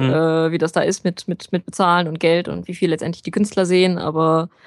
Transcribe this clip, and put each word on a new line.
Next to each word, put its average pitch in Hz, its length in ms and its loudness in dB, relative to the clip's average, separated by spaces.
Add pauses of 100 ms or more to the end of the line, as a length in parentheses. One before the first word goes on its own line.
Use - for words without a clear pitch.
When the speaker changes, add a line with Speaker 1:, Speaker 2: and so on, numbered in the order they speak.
Speaker 1:
Mhm. 131 80 2
Speaker 2:
äh, 160 420 2
wie 170 60 -2
das 160 140 0
da 170 100 0
ist - 220 -2
mit, - 240 -4
mit, - 240 -8
mit 180 160 -2
Bezahlen 175 400 2
und 160 120 -6
Geld 170 280 2
und 175 200 -8
wie 180 60 -12
viel 180 160 0
letztendlich 165 320 -4
die 175 100 -8
Künstler 196 360 0
sehen, 185 300 4
aber 160 520 0 (180)